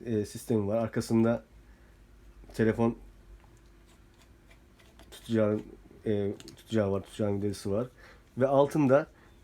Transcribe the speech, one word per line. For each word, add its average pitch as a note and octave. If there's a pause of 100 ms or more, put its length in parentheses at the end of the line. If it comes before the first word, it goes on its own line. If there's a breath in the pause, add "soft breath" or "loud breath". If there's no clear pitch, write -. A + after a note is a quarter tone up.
e, G#2+
sistemi A2
var. G#2+
Arkasında A2+ (1120 soft breath)
telefon A#2 (2250)
tutacağın, A2 (420)
e, G2+ (260)
tutacağı G#2
var, G2
tutacağın G2+
vidası G2+
var. A2+ (500 loud breath)
Ve C3
altında C#3+ (360 soft breath)